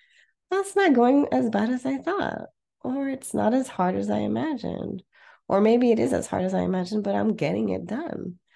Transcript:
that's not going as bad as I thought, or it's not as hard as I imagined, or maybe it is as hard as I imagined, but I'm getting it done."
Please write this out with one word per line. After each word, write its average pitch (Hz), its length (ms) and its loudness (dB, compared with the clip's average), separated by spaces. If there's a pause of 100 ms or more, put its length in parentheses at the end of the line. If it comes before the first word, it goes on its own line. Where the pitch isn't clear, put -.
(520)
that's 381 240 -2
not 392 160 4
going 254 400 6
as 254 180 0
bad 214 200 0
as 254 160 -4
I 269 120 -2
thought, 330 500 -4 (340)
or 269 260 -4
it's 262 260 -8
not 214 200 2
as 262 160 0
hard 185 260 0
as 202 140 -4
I 208 100 -2
imagined, 214 840 -4 (460)
or 196 140 2
maybe 240 300 6
it 220 80 4
is 254 120 2
as - 160 0
hard 190 160 -2
as 190 100 -2
I 185 100 0
imagined, 185 420 -2
but 202 100 0
I'm 202 200 0
getting 196 340 -2
it 185 160 -4
done." 208 520 -8 (180)